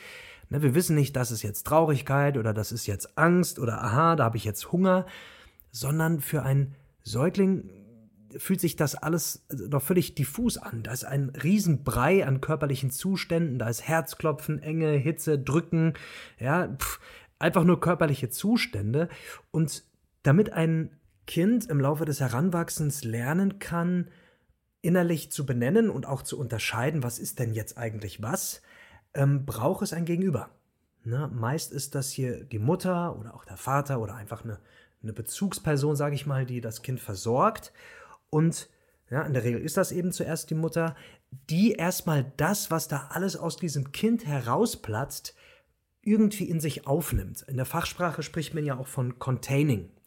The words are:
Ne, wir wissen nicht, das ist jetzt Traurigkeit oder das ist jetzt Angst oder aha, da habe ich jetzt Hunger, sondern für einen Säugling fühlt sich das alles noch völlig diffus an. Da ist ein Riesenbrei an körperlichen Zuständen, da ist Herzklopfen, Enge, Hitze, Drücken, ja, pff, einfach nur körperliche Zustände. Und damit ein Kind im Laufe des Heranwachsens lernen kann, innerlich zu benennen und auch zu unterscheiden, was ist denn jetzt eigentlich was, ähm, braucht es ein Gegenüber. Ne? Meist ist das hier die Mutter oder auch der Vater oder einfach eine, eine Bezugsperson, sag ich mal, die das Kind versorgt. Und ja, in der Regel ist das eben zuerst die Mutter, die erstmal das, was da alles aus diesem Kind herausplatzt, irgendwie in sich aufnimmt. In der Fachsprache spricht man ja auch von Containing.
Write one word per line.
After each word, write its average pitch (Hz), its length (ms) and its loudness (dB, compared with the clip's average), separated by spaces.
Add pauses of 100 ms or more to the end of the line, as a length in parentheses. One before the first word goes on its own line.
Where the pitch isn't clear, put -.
(500)
Ne, 143 140 0
wir 131 100 4
wissen 170 220 4
nicht, 143 200 4
das 120 160 0
ist 110 120 -4
jetzt 104 240 -6
Traurigkeit 143 720 4
oder 110 160 0
das 107 180 -2
ist - 160 -6
jetzt - 300 -6
Angst 175 420 4
oder 113 240 -2
aha, 156 320 4
da 135 100 4
habe 113 120 2
ich 107 80 -4
jetzt - 260 -6
Hunger, 185 340 4 (640)
sondern 151 500 0
für 143 220 -2
einen 135 320 2 (280)
Säugling 175 640 2 (640)
fühlt 185 240 0
sich 165 160 0
das 147 200 0
alles - 560 -2
noch 139 300 -2
völlig - 320 2
diffus 220 440 -2
an. 113 260 -8
Da 110 80 -10
ist 127 140 -8
ein 139 240 -2
Riesenbrei 156 1000 2
an 135 140 2
körperlichen 143 500 0
Zuständen, 170 640 0
da 117 120 -2
ist - 180 -4
Herzklopfen, 156 720 -2
Enge, 156 300 0
Hitze, 147 480 2
Drücken, 160 540 2 (440)
ja, 151 300 0
pff, - 320 -6 (400)
einfach 175 240 4
nur 175 160 6
körperliche 160 500 2
Zustände. 160 800 0 (440)
Und 156 320 0 (400)
damit 190 280 6
ein 160 400 0 (340)
Kind 208 440 2
im 143 100 2
Laufe 151 240 2
des 147 160 -2
Heranwachsens 151 840 0
lernen 156 540 0
kann, 175 500 0 (720)
innerlich 170 500 2
zu 147 140 -4
benennen 143 440 2
und 135 160 -4
auch 135 160 -4
zu - 160 -8
unterscheiden, 123 640 -2
was 120 160 -4
ist - 200 -8
denn 113 140 -2
jetzt 107 240 -6
eigentlich 107 440 -8
was, - 400 -4 (520)
ähm, 139 320 2
braucht 143 380 -2
es 196 100 -4
ein 170 120 -2
Gegenüber. 170 440 0 (540)
Ne? 127 300 -2
Meist 123 380 -2
ist 143 240 -8
das 135 160 -4
hier 127 320 -4
die 110 160 -6
Mutter 170 580 0
oder 107 180 -14
auch - 100 -20
der 92 120 -16
Vater 139 440 -2
oder 104 140 -6
einfach 110 280 -12
eine, 107 160 -10 (420)
eine 110 120 -8
Bezugsperson, 151 840 -2
sag 147 180 0
ich 135 120 -6
mal, 131 200 0
die 123 160 -6
das 113 200 -8
Kind 127 180 -6
versorgt. 117 720 0 (580)
Und 165 400 2 (400)
ja, 135 120 0
in 151 120 -2
der 120 120 0
Regel 120 160 0
ist - 160 -2
das 185 160 2
eben 175 180 0
zuerst - 380 -4
die 156 60 -2
Mutter, 160 420 -2 (520)
die 190 220 6
erstmal 160 640 0
das, 185 360 0
was 160 180 -2
da 143 220 -4
alles 175 260 -2
aus 165 180 -4
diesem 143 380 -4
Kind 233 320 0
herausplatzt, 135 1080 -2 (680)
irgendwie 208 420 4
in 165 160 -2
sich - 280 -4
aufnimmt. 123 560 0
In 135 120 -6
der 123 100 0
Fachsprache 165 580 -2
spricht 156 300 -6
man 151 120 -2
ja 139 120 -2
auch 131 100 -10
von 123 300 -4
Containing. 131 720 0 (180)